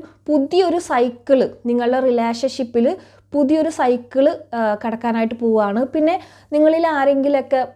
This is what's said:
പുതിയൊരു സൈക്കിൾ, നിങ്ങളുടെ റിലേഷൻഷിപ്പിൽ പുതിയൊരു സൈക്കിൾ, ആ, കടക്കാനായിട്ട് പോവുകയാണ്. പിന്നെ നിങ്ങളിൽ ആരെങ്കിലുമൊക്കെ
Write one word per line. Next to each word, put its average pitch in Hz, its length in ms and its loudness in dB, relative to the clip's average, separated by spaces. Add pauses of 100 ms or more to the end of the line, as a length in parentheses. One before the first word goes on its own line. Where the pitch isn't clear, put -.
(280)
പുതിയൊരു 320 520 0
സൈക്കിൾ, 247 680 0 (160)
നിങ്ങളുടെ 240 340 0
റിലേഷൻഷിപ്പിൽ 240 1000 -2 (340)
പുതിയൊരു 294 380 2
സൈക്കിൾ, 262 680 0 (160)
ആ, 220 320 -2
കടക്കാനായിട്ട് 226 500 -4
പോവുകയാണ്. 220 500 0
പിന്നെ 320 340 0 (340)
നിങ്ങളിൽ 311 340 4
ആരെങ്കിലുമൊക്കെ 277 880 0